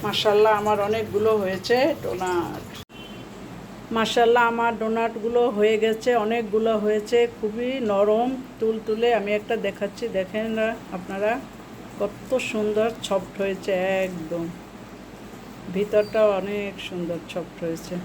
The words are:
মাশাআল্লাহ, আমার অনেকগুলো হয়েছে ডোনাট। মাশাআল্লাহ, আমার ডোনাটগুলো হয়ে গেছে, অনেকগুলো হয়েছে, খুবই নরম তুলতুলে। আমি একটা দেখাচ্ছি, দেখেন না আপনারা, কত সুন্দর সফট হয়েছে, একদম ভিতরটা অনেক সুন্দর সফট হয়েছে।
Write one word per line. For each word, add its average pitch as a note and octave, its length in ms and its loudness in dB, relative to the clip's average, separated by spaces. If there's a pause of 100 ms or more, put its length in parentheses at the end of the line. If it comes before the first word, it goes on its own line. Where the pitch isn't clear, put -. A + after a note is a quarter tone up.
মাশাআল্লাহ, G#3 560 4
আমার G#3+ 160 2 (100)
অনেকগুলো G#3+ 440 2 (100)
হয়েছে F#3+ 360 0 (260)
ডোনাট। F3+ 600 -2 (1300)
মাশাআল্লাহ, A#3 460 6 (100)
আমার A#3 180 2 (100)
ডোনাটগুলো A3+ 600 2 (160)
হয়ে G#3+ 260 6
গেছে, A3 260 0 (160)
অনেকগুলো A3 460 2 (120)
হয়েছে, G#3+ 340 2 (200)
খুবই A3+ 320 -2 (220)
নরম G#3+ 380 4 (300)
তুলতুলে। A3 500 0 (100)
আমি G3+ 200 -2
একটা A3 160 -2 (100)
দেখাচ্ছি, G3 400 -4 (120)
দেখেন G#3+ 300 -2 (100)
না A3 100 2 (300)
আপনারা, G3 340 -2 (680)
কত - 300 -4 (220)
সুন্দর G#3+ 380 2 (180)
সফট F#3+ 260 -2 (100)
হয়েছে, G3 280 -2 (340)
একদম E3+ 400 -6 (1300)
ভিতরটা G#3 460 2 (180)
অনেক G3+ 320 -4 (160)
সুন্দর E3+ 300 -4 (160)
সফট - 320 -8
হয়েছে। E3 400 -6